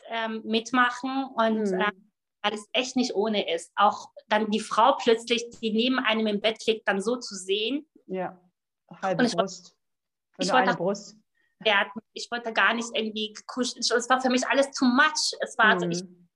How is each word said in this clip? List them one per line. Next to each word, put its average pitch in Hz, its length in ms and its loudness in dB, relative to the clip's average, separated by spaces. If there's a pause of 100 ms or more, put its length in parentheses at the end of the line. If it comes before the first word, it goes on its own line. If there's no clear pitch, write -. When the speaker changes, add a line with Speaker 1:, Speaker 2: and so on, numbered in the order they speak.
Speaker 1:
ähm, 226 360 -6
mitmachen 247 800 0 (100)
und, 220 360 0
Speaker 2:
Mhm. 185 100 0
Speaker 1:
ähm, 208 320 -2 (300)
weil 208 120 0
es 214 180 -12
echt - 240 -4
nicht 247 180 0
ohne 208 380 0
ist. 165 240 -6
Auch 202 340 2 (180)
dann 214 220 2
die 208 100 0
Frau 240 360 4
plötzlich, 233 520 0 (140)
die 220 100 -2
neben 247 260 2
einem 220 280 0
im 208 140 0
Bett 233 260 -2
liegt, 220 200 0
dann 196 140 0
so 226 160 -2
zu 240 180 -12
sehen. 214 520 -4 (200)
Speaker 2:
Ja, 185 340 -8 (600)
halbe 190 180 -2
Speaker 1:
Und 247 60 4
ich - 80 -2
Speaker 2:
Brust. - 420 -4 (640)
Speaker 1:
ich - 80 -2
Speaker 2:
Nur 294 40 0
Speaker 1:
wollte 247 180 4
Speaker 2:
eine 175 40 0
Speaker 1:
auch - 20 -4
Speaker 2:
Brust. 196 400 -4 (480)
Speaker 1:
werden. 208 280 2 (200)
Ich - 180 -14
wollte 233 220 -6
gar 214 220 4
nicht 233 200 -6
irgendwie 214 380 -4
gekuschelt. 247 580 -6
Es 233 200 0
war 254 100 4
für 254 100 0
mich 254 180 0
alles 269 240 2
too - 140 2
much. 294 540 2
Es - 180 -8
war, 214 120 6
also, 180 200 2
ich 175 120 -4
Speaker 2:
Mhm. - 340 -20